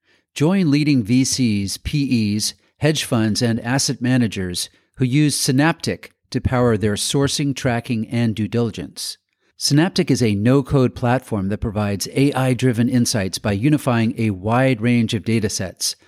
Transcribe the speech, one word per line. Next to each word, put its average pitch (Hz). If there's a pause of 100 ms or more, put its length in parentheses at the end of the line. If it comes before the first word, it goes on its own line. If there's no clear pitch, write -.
(320)
Join 170
leading 143
V 123
Cs, 104
P 117
Es, - (220)
hedge 151
funds, 110
and 117
asset 123
managers 110 (280)
who 135
use 139
Synaptic 143 (180)
to -
power 123
their 104
sourcing, 139
tracking, 117
and 117
due 107
diligence. - (380)
Synaptic 170
is 127
a 107
no-code 127
platform 117
that 104
provides 101
A 139
I-driven 127
insights 113
by 104
unifying 120
a 113
wide 113
range 120
of 95
data 110
sets, - (120)